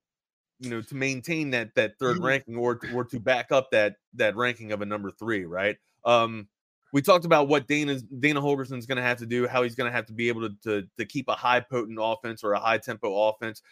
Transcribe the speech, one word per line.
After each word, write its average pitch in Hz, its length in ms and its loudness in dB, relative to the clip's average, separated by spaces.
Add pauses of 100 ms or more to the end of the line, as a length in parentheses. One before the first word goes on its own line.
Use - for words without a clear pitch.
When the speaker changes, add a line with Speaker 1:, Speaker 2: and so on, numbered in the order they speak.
(600)
Speaker 1:
you 127 100 -12
know, 117 120 -8
to 139 140 -14
maintain 135 540 -4
that, 117 240 -4
that 110 240 0
third 127 200 0
Speaker 2:
You 117 80 -4
Speaker 1:
ranking 131 300 -2
or 120 200 0
to, 117 180 -10
or 123 120 -2
to 120 140 -8
back 120 320 0
up 135 200 2
that, 104 240 4 (180)
that 107 220 2
ranking 110 380 -4
of 104 100 -4
a - 20 -6
number 101 240 -6
three, 104 360 -4
right? 95 320 -2 (280)
Um, 113 420 2 (460)
we 143 80 2
talked 180 220 6
about 156 240 6
what 143 220 2
Dana's, 143 340 -2
Dana 139 380 0
Holgorsen's 135 440 -2
gonna 127 160 -2
have 123 180 0
to 117 60 -10
do, 120 220 0
how 123 160 0
he's 117 120 -4
gonna 123 160 -4
have 120 160 -4
to 110 60 -16
be 117 140 -2
able 113 140 -2
to, 104 220 -6
to, 104 240 -4 (100)
to 110 80 -4
keep 127 240 -6
a 110 40 2
high 123 280 2
potent 113 400 -6
offense 113 420 -4
or 104 80 0
a 101 80 2
high 113 180 2
tempo 107 520 -2
offense. 110 320 -6 (100)